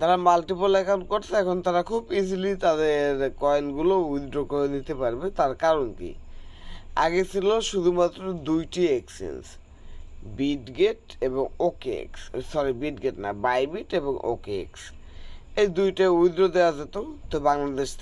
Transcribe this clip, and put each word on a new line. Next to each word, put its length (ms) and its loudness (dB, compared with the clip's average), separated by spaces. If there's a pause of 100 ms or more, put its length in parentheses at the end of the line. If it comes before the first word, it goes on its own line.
যারা 160 4 (120)
মাল্টিপল 480 4
অ্যাকাউন্ট 360 2
করছে, 200 -2 (100)
এখন 140 2 (100)
তারা 140 4 (100)
খুব 120 0 (180)
ইজিলি 320 -2 (140)
তাদের 640 2 (120)
কয়েনগুলো 520 2 (180)
উইথড্র 260 -4 (140)
করে 220 2
নিতে 280 -4
পারবে। 240 -2 (120)
তার 160 2 (100)
কারণ 240 4 (100)
কি? 140 -8 (960)
আগে 160 2 (100)
ছিল 160 0 (220)
শুধুমাত্র 520 2 (260)
দুইটি 340 0 (160)
এক্সচেঞ্জ, 440 -10 (960)
Bitget 680 0 (220)
এবং 180 0 (220)
ওকেএক্স, 540 -6 (320)
সরি, 200 0 (100)
Bitget 420 -4
না, 60 -2 (140)
Bybit 440 0 (120)
এবং 140 -2 (180)
ওকেএক্স, 500 -8 (800)
এই 60 6 (120)
দুইটা 260 4 (140)
উইথড্র 380 6
দেওয়া 220 6
যেত। 180 -10 (340)
তো 100 -2
বাংলাদেশ 500 2 (120)